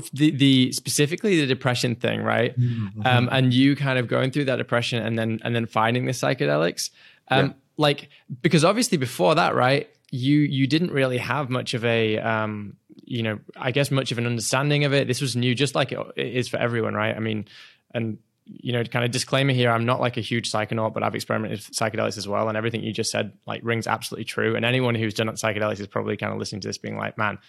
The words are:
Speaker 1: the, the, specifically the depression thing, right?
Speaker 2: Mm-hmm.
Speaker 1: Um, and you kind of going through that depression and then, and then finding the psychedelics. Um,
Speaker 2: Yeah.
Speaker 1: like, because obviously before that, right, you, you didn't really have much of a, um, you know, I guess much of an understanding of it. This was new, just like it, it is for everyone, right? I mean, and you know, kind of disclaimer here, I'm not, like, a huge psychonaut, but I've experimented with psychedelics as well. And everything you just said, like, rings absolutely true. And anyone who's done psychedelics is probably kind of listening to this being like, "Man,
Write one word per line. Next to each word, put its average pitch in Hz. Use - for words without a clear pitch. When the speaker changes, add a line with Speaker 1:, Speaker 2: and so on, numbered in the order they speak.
Speaker 1:
the, 147
the, 131
specifically 156
the 143
depression 123
thing, 110
right? 113
Speaker 2:
Mm-hmm. 110
Speaker 1:
Um, 123
and 131
you 135
kind 135
of 123
going 127
through 147
that 127
depression 117
and 113
then, 113
and 120
then 117
finding 117
the 131
psychedelics. 143
Um, 135
Speaker 2:
Yeah. 139
Speaker 1:
like, 147
because 160
obviously 202
before 151
that, 180
right, 127
you, 139
you 143
didn't 160
really 131
have 127
much 123
of 117
a, 113
um, 107
you 120
know, 110
I 135
guess 139
much 135
of 117
an 120
understanding 135
of 139
it. 135
This 123
was 127
new, 123
just 139
like 143
it, 104
it 131
is 123
for -
everyone, 117
right? 107
I 110
mean, 107
and 110
you 127
know, 120
kind 120
of 123
disclaimer 135
here, 123
I'm 117
not, 123
like, 123
a 117
huge 113
psychonaut, 110
but 107
I've 107
experimented 110
with -
psychedelics 110
as 95
well. 104
And 107
everything 110
you 110
just 107
said, 110
like, 110
rings 113
absolutely 113
true. 110
And 113
anyone 123
who's 110
done 110
psychedelics 107
is 101
probably 107
kind 104
of 104
listening 104
to 110
this 104
being 107
like, 107
"Man, 104